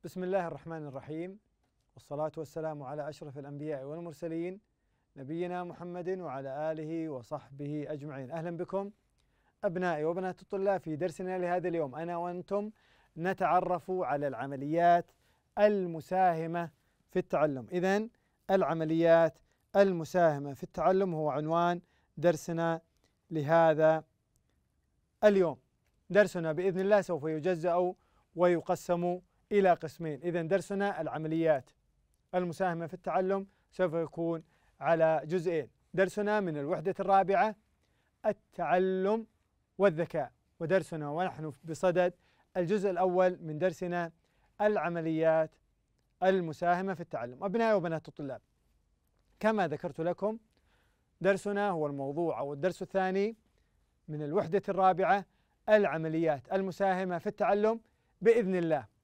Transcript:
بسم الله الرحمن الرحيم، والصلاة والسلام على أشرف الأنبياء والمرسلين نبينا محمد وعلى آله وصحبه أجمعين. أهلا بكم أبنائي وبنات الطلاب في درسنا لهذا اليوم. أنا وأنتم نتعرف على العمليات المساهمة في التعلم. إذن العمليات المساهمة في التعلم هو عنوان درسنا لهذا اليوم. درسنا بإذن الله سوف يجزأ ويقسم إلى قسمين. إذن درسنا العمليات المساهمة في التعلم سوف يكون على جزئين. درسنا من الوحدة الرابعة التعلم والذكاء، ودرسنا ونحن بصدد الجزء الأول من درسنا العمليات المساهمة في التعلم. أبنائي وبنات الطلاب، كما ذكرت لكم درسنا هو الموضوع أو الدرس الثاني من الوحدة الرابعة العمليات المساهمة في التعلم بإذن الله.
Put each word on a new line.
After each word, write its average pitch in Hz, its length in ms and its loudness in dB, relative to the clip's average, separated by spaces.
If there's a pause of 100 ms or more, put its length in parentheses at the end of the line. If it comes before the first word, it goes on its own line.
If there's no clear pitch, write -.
بسم 180 160 -8
الله 180 240 -2
الرحمن 156 400 -12
الرحيم، 156 520 -12 (560)
والصلاة 147 420 -6
والسلام 156 460 -8
على 147 260 -8
أشرف 147 280 -14
الأنبياء 143 460 -10
والمرسلين 170 760 -8 (560)
نبينا 175 480 -6
محمد 175 460 -10
وعلى 147 640 -6
آله 160 380 -6
وصحبه 143 800 -8
أجمعين. 139 420 -10
أهلا 165 260 -8
بكم 196 340 -6 (720)
أبنائي 175 420 -2
وبنات 180 360 -4
الطلاب 196 380 -2
في 156 160 -6
درسنا 185 420 -4
لهذا 180 300 -2
اليوم. 156 280 -2
أنا 170 220 -6
وأنتم 180 540 -6 (460)
نتعرف 180 760 0
على 147 360 -2
العمليات 147 840 2 (460)
المساهمة 175 1120 2 (420)
في 185 80 0
التعلم. 143 520 0
إذن 190 380 0 (420)
العمليات 165 880 4 (360)
المساهمة 165 760 2
في - 100 -12
التعلم 180 500 2
هو 156 160 -2
عنوان 165 520 0 (360)
درسنا 165 640 0 (500)
لهذا 156 720 4 (1200)
اليوم. 190 340 6 (520)
درسنا 175 420 2
بإذن 180 280 0
الله 196 220 4
سوف 156 220 -4
يجزأ 170 680 0 (420)
ويقسم 175 840 0 (320)
إلى 190 220 6
قسمين. 156 500 -6
إذن 170 240 -2
درسنا 196 540 -2
العمليات 156 680 0 (680)
المساهمة 175 520 -2
في - 60 -12
التعلم 190 540 -2 (240)
سوف 180 220 0
يكون 165 500 -4 (360)
على 160 460 4
جزئين. 160 440 -2 (240)
درسنا 202 460 0
من 165 180 -2
الوحدة 160 420 -4
الرابعة 196 560 2 (680)
التعلم 190 1040 0 (500)
والذكاء، 165 540 0 (280)
ودرسنا 160 500 -2
ونحن 156 440 -6 (100)
بصدد 180 500 2 (440)
الجزء 185 320 0
الأول 180 520 2
من 156 160 -8
درسنا 175 540 -2 (500)
العمليات 160 960 0 (680)
المساهمة 180 680 0
في 165 80 -8
التعلم. 127 420 -8
أبنائي 220 300 2
وبنات 165 340 0
الطلاب، 135 340 -10 (960)
كما 208 280 2
ذكرت 151 340 -6
لكم 196 360 -2 (840)
درسنا 202 480 0
هو 156 180 -2
الموضوع 143 520 -4
أو 143 140 -6
الدرس 165 280 -4
الثاني 190 540 -2 (720)
من 151 140 -8
الوحدة 165 480 0
الرابعة 185 560 2 (440)
العمليات 160 840 2
المساهمة 190 640 -2
في 208 100 -6
التعلم 208 520 2 (420)
بإذن 202 340 4
الله. 160 480 -2